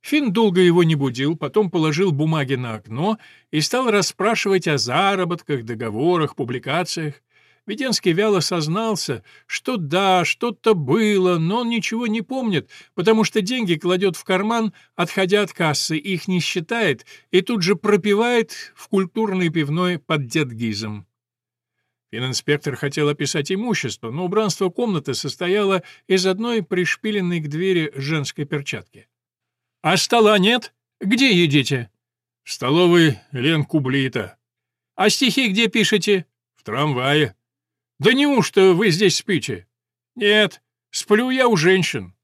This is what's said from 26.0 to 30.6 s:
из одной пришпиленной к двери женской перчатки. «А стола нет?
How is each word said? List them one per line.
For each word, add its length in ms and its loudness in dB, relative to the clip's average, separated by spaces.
из 180 0
одной 360 -2
пришпиленной 800 -2
к 80 -8
двери 480 -2
женской 480 -4
перчатки. 640 -8
«А 120 2
стола 400 4
нет? 360 0